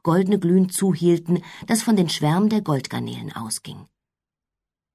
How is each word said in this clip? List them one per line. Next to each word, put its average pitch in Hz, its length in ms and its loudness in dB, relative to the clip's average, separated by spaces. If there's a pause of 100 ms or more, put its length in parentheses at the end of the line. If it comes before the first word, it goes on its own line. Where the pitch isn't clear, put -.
goldene 190 360 2
Glühen 185 300 4
zuhielten, 175 760 0 (240)
das 226 140 0
von 233 140 2
den 180 120 2
Schwärmen 165 420 2
der 214 120 0
Goldgarnelen 120 720 -6
ausging. - 520 -12 (1080)